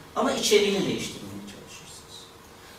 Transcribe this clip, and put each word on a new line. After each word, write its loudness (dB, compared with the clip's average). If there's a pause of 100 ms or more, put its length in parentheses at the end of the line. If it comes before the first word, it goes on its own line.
(160)
ama 4
içeriğini 6
değiştirmeye -4
çalışırsınız. -16 (540)